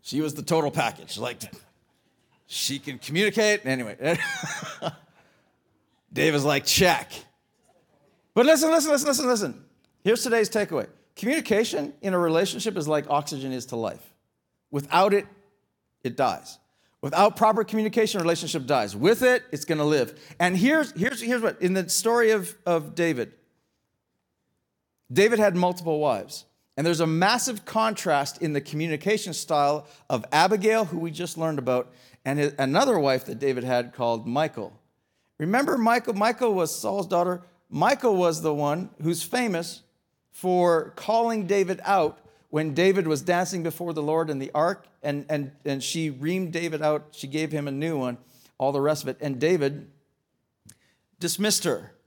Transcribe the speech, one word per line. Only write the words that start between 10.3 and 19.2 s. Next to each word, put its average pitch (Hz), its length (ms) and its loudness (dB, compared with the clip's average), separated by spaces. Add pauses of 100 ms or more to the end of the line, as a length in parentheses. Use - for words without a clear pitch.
takeaway. 175 380 -2 (280)
Communication 254 840 0
in 190 140 -2
a 180 40 2
relationship 180 580 0
is 151 120 -4
like 151 220 0
oxygen 143 420 -2
is 123 140 -8
to 123 100 -10
life. - 380 -8 (560)
Without 160 420 2
it, 202 140 2 (760)
it 120 140 -6
dies. 104 420 -2 (440)
Without 165 340 4
proper 220 280 4
communication, 214 560 0
a - 20 -2
relationship 165 440 -2
dies. 110 300 0
With 190 260 2